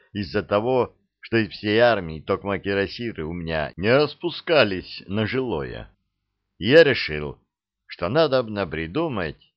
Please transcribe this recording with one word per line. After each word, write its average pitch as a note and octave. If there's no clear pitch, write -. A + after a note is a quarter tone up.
из-за G2+
того, A2+
что A2+
из A2
всей G#2+
армии F#2
токмо G2
кирасиры G2
у E2
меня D#2+
не G#2
распускались C#3
на G#2
жилое. D#2
И F#2+
я D#3
решил, D2+
что -
надобно B2
придумать, E2